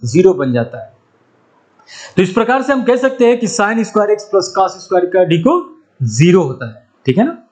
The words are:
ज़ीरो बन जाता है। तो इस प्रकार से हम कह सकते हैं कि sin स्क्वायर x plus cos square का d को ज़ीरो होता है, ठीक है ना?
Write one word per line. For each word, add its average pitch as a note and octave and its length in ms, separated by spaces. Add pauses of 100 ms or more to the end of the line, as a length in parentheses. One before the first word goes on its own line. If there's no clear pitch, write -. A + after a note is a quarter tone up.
ज़ीरो F3+ 280
बन C3+ 200
जाता A2+ 280
है। - 120 (1200)
तो F3+ 60
इस F#3 80
प्रकार A#3+ 300
से C#4 120
हम B3+ 100
कह A#3+ 140
सकते B3+ 300
हैं A#3+ 120
कि A3+ 80
sin G#3+ 360
स्क्वायर G#3 320
x G3+ 160
plus F#3+ 260
cos F#3+ 240
square F3+ 240 (100)
का F#3 140
d E3 100
को B3 140 (560)
ज़ीरो E3+ 320
होता C3 260
है, - 200 (180)
ठीक C3 120
है A3+ 80
ना? E4 120 (140)